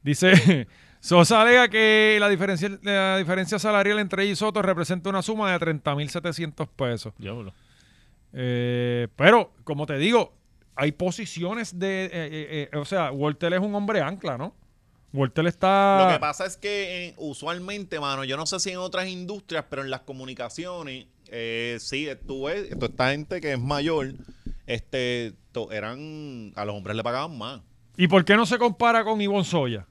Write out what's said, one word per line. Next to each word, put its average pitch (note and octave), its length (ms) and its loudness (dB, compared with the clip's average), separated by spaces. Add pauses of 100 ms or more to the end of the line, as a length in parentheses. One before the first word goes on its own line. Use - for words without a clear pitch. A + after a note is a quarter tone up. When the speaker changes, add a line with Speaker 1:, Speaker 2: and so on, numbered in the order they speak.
Speaker 1:
Dice, D3 680 6
<laughs> - 280 -20
Sosa F3+ 420 6
alega A#3+ 280 8
que G#3+ 500 6
la G3+ 80 4
diferencia, G3 420 0 (120)
la F#3+ 360 2
diferencia F#3 420 -2
salarial G#3 400 2
entre F#3+ 240 -2
ella G3+ 100 0
y - 20 -2
Soto G#3+ 280 -2
representa F3+ 480 -2
una F#3+ 100 -2
suma G#3+ 320 -2
de E3+ 60 0
treinta D#3 360 -2
mil D3 140 -4
setecientos E3 580 -6
pesos. A#2 500 -4
Speaker 2:
Diablo. G#2 360 -12 (800)
Speaker 1:
Eh, B2 840 -2
pero, G3+ 380 6 (100)
como D3 220 -4
te C#3+ 120 -6
digo, G#3 360 2 (420)
hay C#3+ 160 0
posiciones F3+ 880 -6
de, F#3+ 260 -4
eh, F3+ 80 -10
eh, D#3 580 -8
eh, D3+ 60 -6
o C#3+ 80 -4
sea, E3+ 260 -2
Walter D3 420 -2
es F#3 60 0
un G3+ 160 -2
hombre G3+ 260 0
ancla, F3+ 360 -4
¿no? D3+ 160 -10 (600)
Walter C3+ 340 0
está G3 600 4
Speaker 3:
Lo F3 60 6
que D#3 60 2
pasa D3+ 260 -4
es F#3 120 -10
que, F#3 500 -6
eh, - 100 -16
usualmente, F3 840 -8
mano, C#3 260 -4
yo C3+ 120 -2
no D#3+ 80 -6
sé F#3 140 -4
si F#3+ 120 -4
en F3+ 60 -8
otras F#3 300 -4
industrias, F3+ 600 -8
pero C#3 120 -6
en C3+ 80 -8
las C3 120 -6
comunicaciones, C3 1080 -12 (220)
eh, A#2 500 -6
sí, D3 280 -6 (200)
tú C3+ 180 -6
ves, F#3+ 260 -6
toda A#2+ 160 -4
esta C3 240 0
gente D3+ 300 -6
que D3 120 -2
es B2+ 60 -4
mayor, C#3+ 540 -2 (540)
este, A#2+ 680 -4 (200)
to-, A2+ 180 -6
eran, B2+ 840 -10
a G#2 100 -6
los G#2 100 -6
hombres G#2 200 -6
le A2 80 -4
pagaban C3+ 340 -4
más. A2+ 240 -12 (340)
Speaker 1:
¿Y F3+ 120 4
por F3+ 180 6
qué G3+ 100 6
no A3+ 100 4
se A3+ 140 -2
compara A#3 440 2
con G#3+ 180 -2
Ivonne G3+ 240 0
Soya? B2 460 -2